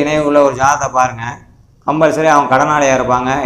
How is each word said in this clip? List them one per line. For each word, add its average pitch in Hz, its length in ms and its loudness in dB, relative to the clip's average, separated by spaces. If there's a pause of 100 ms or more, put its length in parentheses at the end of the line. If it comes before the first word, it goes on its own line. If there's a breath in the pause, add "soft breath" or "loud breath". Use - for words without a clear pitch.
இணை 151 160 -2 (100)
உள்ள 147 100 2 (120)
ஒரு 131 100 -6
ஜாதகத்தை 139 300 0 (100)
பாருங்க, 117 240 -2 (640)
கம்பல்சரி 156 500 0
அவங்க 131 200 0
கடனாளியா 143 440 0
இருப்பாங்க, 127 320 -2 (140)